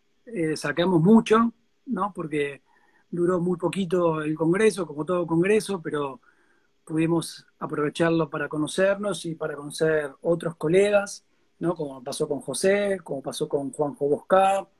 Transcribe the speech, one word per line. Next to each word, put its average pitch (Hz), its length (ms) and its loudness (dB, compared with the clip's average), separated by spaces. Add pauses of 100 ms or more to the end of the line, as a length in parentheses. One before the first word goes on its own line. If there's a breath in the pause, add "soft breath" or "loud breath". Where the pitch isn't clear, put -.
(260)
eh, 165 320 -4
sacamos 165 440 2
mucho, 220 520 6 (320)
¿no? 202 280 -4
Porque 143 480 -4 (480)
duró 175 300 0
muy 175 180 0
poquito 170 640 0
el 156 140 -2
congreso, 175 520 2
como 151 180 -8
todo 175 220 0
congreso, 190 540 2
pero 147 380 -4 (640)
pudimos 160 600 -2 (140)
aprovecharlo 151 720 0
para 147 200 -6
conocernos 190 760 0
y 165 100 -8
para 156 200 -6
conocer 151 560 -2 (100)
otros 165 340 -2
colegas, 202 680 2 (360)
¿no? 170 160 -2
Como 139 280 -10
pasó - 240 -4
con 143 140 -4
José, 196 600 0
como 139 180 -8
pasó 151 260 -6
con 139 240 -4
Juanjo 143 380 -2
Boscá, 190 560 2 (140)